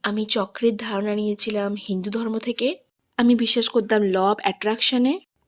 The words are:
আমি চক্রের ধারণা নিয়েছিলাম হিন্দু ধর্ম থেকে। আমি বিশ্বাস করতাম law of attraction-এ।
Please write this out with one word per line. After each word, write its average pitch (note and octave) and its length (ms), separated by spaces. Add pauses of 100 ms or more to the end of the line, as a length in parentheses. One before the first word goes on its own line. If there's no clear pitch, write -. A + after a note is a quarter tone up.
আমি G#3+ 220
চক্রের G#3+ 520
ধারণা G#3 380
নিয়েছিলাম G#3 600 (140)
হিন্দু F#3 200
ধর্ম A3 300
থেকে। B3 360 (420)
আমি A#3+ 180
বিশ্বাস A3+ 340
করতাম G#3+ 320
law F#3+ 340
of - 160
attraction-এ। B3 680 (280)